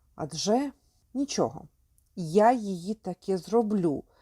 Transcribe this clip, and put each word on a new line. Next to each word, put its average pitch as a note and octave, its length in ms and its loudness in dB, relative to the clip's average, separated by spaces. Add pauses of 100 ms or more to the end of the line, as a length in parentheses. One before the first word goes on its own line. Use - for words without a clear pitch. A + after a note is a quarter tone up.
(140)
адже G3 580 -2 (420)
нічого, F#3 540 -4 (480)
я G3+ 360 4
її G3 420 -4
таки F#3 440 -6
зроблю G3 680 0 (180)